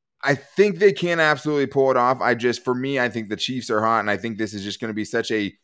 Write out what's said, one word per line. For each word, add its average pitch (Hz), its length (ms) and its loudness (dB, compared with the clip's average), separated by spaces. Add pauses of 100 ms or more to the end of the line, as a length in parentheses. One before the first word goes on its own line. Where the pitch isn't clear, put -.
(220)
I 139 120 0
think 190 440 0
they 196 140 6
can 175 280 0
absolutely 151 460 2
pull 135 240 2
it 123 60 2
off. 123 240 2
I 120 140 2
just, 117 300 -2
for 127 100 0
me, 135 240 -4
I 123 100 0
think 110 200 -8
the 104 80 -6
Chiefs 123 340 -6
are 107 120 2
hot, 113 180 2
and 104 100 0
I 101 60 0
think 104 220 -6
this 104 160 -4
is 98 100 -8
just 101 160 -8
gonna 110 140 -6
be 107 100 -4
such 113 260 -4
a 104 220 -2 (120)